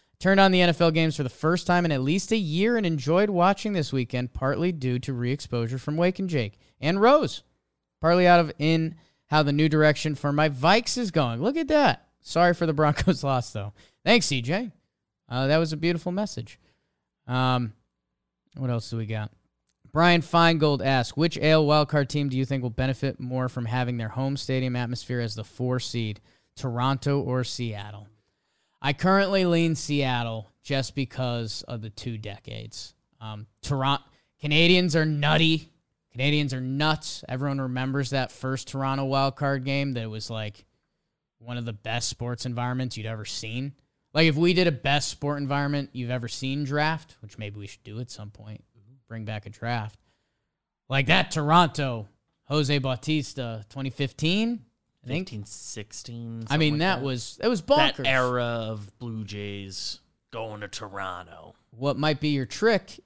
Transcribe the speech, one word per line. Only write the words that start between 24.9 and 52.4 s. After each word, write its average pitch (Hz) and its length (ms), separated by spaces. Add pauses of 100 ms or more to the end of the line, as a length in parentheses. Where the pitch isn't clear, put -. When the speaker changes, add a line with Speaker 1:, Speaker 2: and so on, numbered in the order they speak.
Speaker 1:
as 117 140
the 110 100
four 127 360
seed, 110 400 (360)
Toronto 135 640
or 127 220
Seattle?" 104 640 (760)
I 143 120
currently 190 500
lean 170 300
Seattle 123 760 (120)
just 135 320
because 120 760
of 117 140
the 107 80
two 117 260
decades. 110 800 (260)
Um, 107 260 (160)
Toron-, 139 400 (380)
Canadians 170 560
are 156 80
nutty. 156 640 (420)
Canadians 143 420
are 127 80
nuts. 147 640
Everyone 139 320
remembers 131 500
that 131 220
first 131 360
Toronto 135 380
wildcard 135 580
game 139 280
that 113 160
was, 110 220
like, 107 340 (760)
one 120 180
of 117 80
the 117 80
best 113 340
sports 120 380
environments 123 500
you'd 110 80
ever 110 220
seen. 123 480 (400)
Like, 160 140
if 139 80
we 170 180
did 180 120
a 165 60
best 143 380
sport 143 320
environment 143 500
you've 123 180
ever 123 160
seen 135 380
draft, 151 560
which - 160
maybe 104 240
we 101 60
should - 180
do 104 160
at 123 100
some 104 200
point, 104 340 (440)
bring 113 180
back 107 180
a 107 60
draft. 113 480 (880)
Like 135 200
that 175 240
Toronto, 147 760 (360)